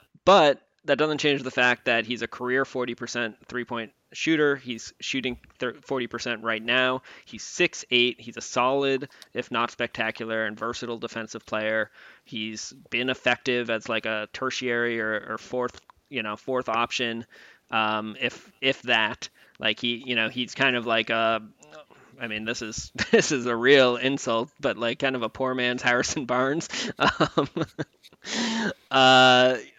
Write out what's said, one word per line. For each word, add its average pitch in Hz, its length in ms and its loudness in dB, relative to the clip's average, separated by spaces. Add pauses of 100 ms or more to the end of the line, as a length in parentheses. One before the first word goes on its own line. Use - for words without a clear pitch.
(240)
but 165 360 8 (240)
that 143 140 2
doesn't 151 200 0
change 143 240 0
the 127 80 -8
fact 123 360 2
that 113 200 2
he's 117 160 -6
a 117 60 -4
career 127 360 -2
forty 123 300 -4
percent 117 420 -6 (120)
three-point 117 440 -8 (200)
shooter. 151 440 2
He's 123 440 -12
shooting 127 380 -4 (200)
thir-, 127 240 -6
forty 131 240 -4
percent 117 360 -8
right 113 200 -2
now. 127 400 0 (220)
He's - 180 -16
six - 480 -2
eight. 123 300 2
He's 117 160 -16
a 113 60 -10
solid, 135 640 0 (260)
if 120 160 -6
not 117 200 -2
spectacular, 113 760 -4
and 107 120 -8
versatile 117 400 -8
defensive 113 480 -10
player. 110 440 -2 (340)
He's 110 480 -10 (180)
been 123 200 -2
effective 123 600 0
as, 110 180 -4
like, 113 180 -4
a 107 260 -4
tertiary 120 680 -2
or, 110 300 -4
or 110 80 -6
fourth, 123 420 -6 (300)
you 127 120 -4
know, 107 140 -8
fourth 127 320 -4
option, 117 580 -2 (460)
um, 107 480 -2
if, - 400 -6
if 135 220 0
that. 113 460 0 (300)
Like, 110 220 -2
he, 120 260 -2
you 123 80 -4
know, 113 140 2
he's 120 260 -6
kind 135 220 2
of 117 100 -4
like 113 240 0
a, 113 320 2 (800)
I 120 80 -8
mean, 107 160 -6
this 113 180 -4
is, - 380 -10
<laughs> - 100 -6
this 202 220 4
is 123 140 0
a 120 100 0
real 127 400 6
insult, 127 540 0 (100)
but, 127 160 -2
like, 117 240 -2
kind 131 160 0
of 120 60 -4
a 110 60 -2
poor 127 260 -4
man's 123 280 -2
Harrison 127 420 -2
Barnes. 131 440 -2 (300)
<laughs> - 0 - (380)
Um, 143 120 2 (1400)
uh, 127 640 8 (220)